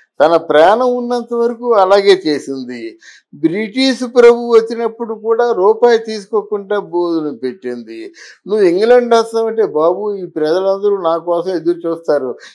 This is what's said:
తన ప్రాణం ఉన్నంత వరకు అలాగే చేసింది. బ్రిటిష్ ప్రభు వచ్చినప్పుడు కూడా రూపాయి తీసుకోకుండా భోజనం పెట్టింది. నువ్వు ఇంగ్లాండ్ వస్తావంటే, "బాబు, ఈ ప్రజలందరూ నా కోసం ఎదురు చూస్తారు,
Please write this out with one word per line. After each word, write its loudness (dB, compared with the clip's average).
తన 4
ప్రాణం 4
ఉన్నంత -4
వరకు -2
అలాగే 4
చేసింది. -6
బ్రిటిష్ -2
ప్రభు 2
వచ్చినప్పుడు -2
కూడా -2
రూపాయి 2
తీసుకోకుండా -6
భోజనం -4
పెట్టింది. -10
నువ్వు 2
ఇంగ్లాండ్ 4
వస్తావంటే, 0
"బాబు, -2
ఈ -10
ప్రజలందరూ -2
నా 0
కోసం -4
ఎదురు -2
చూస్తారు, -4